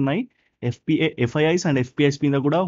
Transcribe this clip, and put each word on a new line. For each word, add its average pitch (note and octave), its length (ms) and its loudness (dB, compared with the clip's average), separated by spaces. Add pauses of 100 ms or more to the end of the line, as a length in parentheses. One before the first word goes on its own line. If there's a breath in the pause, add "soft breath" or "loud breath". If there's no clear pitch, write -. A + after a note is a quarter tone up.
ఉన్నాయి. D3+ 220 -2 (480)
ఎఫ్పిఐ, D3+ 380 -2 (180)
ఎఫ్ఐఐస్ D#3 420 0
and C3 160 0
ఎఫ్పిఐస్ C#3+ 400 0
మీద C#3+ 100 2 (120)
కూడా D#3+ 200 0